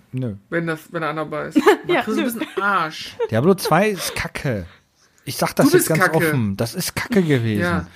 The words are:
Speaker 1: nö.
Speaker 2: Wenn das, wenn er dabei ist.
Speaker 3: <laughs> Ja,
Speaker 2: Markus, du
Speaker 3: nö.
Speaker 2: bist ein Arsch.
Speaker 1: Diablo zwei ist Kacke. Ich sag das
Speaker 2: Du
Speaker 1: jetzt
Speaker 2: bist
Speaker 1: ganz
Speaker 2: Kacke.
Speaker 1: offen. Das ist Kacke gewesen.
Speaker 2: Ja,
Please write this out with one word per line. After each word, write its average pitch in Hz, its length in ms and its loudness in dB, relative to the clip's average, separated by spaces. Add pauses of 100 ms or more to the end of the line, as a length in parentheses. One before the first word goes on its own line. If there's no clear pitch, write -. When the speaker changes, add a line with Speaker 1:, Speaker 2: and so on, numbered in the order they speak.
(120)
Speaker 1:
nö. 127 240 -6 (140)
Speaker 2:
Wenn 165 180 -2
das, 160 140 -4 (100)
wenn 165 120 -4
er 151 100 -2
dabei 151 340 -6
ist. 160 100 2 (160)
Speaker 3:
<laughs> - 140 -2
Ja, 349 80 2
Speaker 2:
Markus, - 200 0
du - 60 0
Speaker 3:
nö. 285 40 0
Speaker 2:
bist 233 120 -4 (200)
ein 196 60 -2
Arsch. 175 520 -2 (160)
Speaker 1:
Diablo 143 240 4
zwei 196 340 2
ist 180 260 -6
Kacke. 113 500 -6 (600)
Ich 131 120 -8
sag - 180 -2
das 269 140 4
Speaker 2:
Du 349 80 6
Speaker 1:
jetzt - 100 4
Speaker 2:
bist 160 120 2
Speaker 1:
ganz - 20 4 (100)
Speaker 2:
Kacke. 160 60 2
Speaker 1:
offen. 131 400 2
Das 117 180 -4
ist - 200 -6
Kacke 202 280 0
gewesen. 117 380 2
Speaker 2:
Ja, 175 340 -2